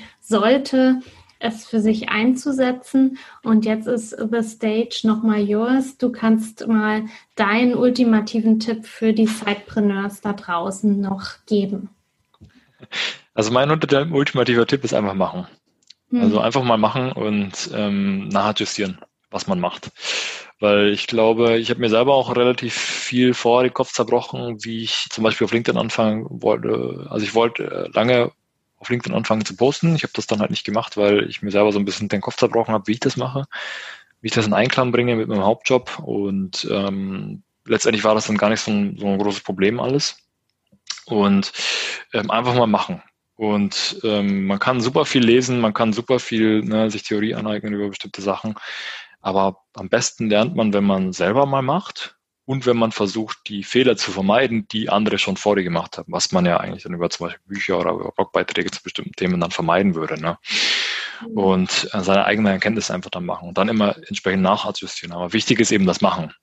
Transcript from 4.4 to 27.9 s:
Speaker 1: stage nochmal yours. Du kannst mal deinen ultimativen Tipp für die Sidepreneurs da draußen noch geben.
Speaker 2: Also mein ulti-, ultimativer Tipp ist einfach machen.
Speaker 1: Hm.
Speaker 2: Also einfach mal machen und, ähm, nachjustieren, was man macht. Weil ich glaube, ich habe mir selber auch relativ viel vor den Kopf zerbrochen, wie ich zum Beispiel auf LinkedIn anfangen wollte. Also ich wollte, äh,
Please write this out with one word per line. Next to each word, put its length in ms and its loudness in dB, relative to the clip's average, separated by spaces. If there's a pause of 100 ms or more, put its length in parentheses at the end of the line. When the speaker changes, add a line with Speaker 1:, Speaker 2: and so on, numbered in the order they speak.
Speaker 1:
stage 640 -2
nochmal 340 2
yours. 580 0
Du 140 0
kannst 560 0
mal 380 0 (300)
deinen 380 2
ultimativen 840 4
Tipp 260 -4
für 260 0
die 140 4
Sidepreneurs 960 -2
da 120 -4
draußen 680 -2
noch 240 -4 (220)
geben. 420 -2 (1400)
Speaker 2:
Also 180 2
mein 200 4
ulti-, 400 2
ultimativer 560 4
Tipp 160 0
ist 100 -2
einfach 220 0
machen. 320 -2 (640)
Speaker 1:
Hm. 100 2
Speaker 2:
Also 200 4
einfach 220 2
mal 140 4
machen 360 0
und, 600 -4
ähm, 540 -2
nachjustieren, 720 -2 (320)
was 160 -6
man 120 0
macht. 300 -6 (720)
Weil 280 4
ich 180 -2
glaube, 500 4
ich 120 -2
habe 100 -2
mir 100 0
selber 260 4
auch 200 0
relativ 380 2
viel 600 0
vor 300 2
den 100 0
Kopf 200 -2
zerbrochen, 720 -2
wie 180 -6
ich 260 -4
zum 140 -4
Beispiel 220 2
auf 80 -2
LinkedIn 260 0
anfangen 500 0
wollte. 800 -2
Also 160 -4
ich 80 -8
wollte, 300 2
äh, 300 -6